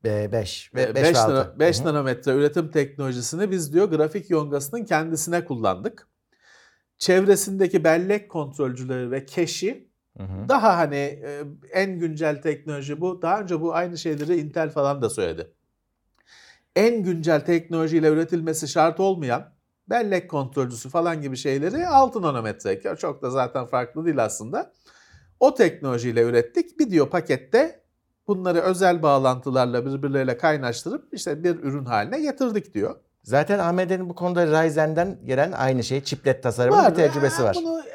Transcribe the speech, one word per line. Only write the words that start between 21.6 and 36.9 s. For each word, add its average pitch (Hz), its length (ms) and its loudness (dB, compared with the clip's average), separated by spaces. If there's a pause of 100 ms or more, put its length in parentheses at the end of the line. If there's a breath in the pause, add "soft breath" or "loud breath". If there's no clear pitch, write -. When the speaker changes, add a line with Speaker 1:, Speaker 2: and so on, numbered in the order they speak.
Speaker 2:
altı 269 340 4
nanometre. 107 720 -2
Çok 151 260 -6
da 127 80 -4
zaten 127 360 -2
farklı 123 400 -4
değil 147 180 2
aslında. 113 500 -6 (680 soft breath)
O 262 140 6
teknolojiyle 123 680 0
ürettik. 120 580 0
Bir 262 120 2
diyor 151 180 4
pakette 175 720 0 (440)
bunları 185 320 0
özel 180 440 2
bağlantılarla 127 840 2
birbirleriyle 135 520 -2
kaynaştırıp 151 760 -2
işte 160 300 -6
bir 175 120 2
ürün 143 300 -6
haline 120 360 -2
getirdik 262 520 -4
diyor. - 220 -4 (280)
Speaker 1:
Zaten 151 360 0
A 170 120 0
M 180 180 0
D'nin 185 200 -4
bu 175 60 -10
konuda 175 480 2
Ryzen'den 160 600 0
gelen 135 260 0
aynı 127 320 0
şey, 139 200 -4
chiplet - 400 -2
tasarımının 123 400 4
Speaker 2:
Var. 208 80 6